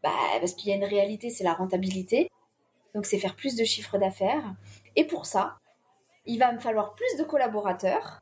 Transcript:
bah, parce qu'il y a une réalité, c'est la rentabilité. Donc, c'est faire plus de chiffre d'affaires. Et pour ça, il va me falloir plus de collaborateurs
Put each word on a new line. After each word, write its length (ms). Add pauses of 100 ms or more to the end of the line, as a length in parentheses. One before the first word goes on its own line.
bah, 80 (300)
parce 140
qu'il 160
y 20
a 40
une 80
réalité, 440
c'est 160
la 100
rentabilité. 760 (640)
Donc, 120
c'est 120
faire 180
plus 200
de 80
chiffre 340
d'affaires. 560 (420)
Et 80
pour 220
ça, 320 (680)
il 120
va 120
me 80
falloir 360
plus 240
de 60
collaborateurs 960